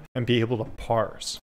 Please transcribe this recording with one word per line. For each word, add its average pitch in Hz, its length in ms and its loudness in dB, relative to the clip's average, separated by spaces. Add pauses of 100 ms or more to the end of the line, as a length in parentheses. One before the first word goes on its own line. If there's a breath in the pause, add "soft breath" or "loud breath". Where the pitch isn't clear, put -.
(160)
and 123 100 -2
be 120 140 4
able 117 200 2
to 110 120 -6
parse. - 680 -2 (160)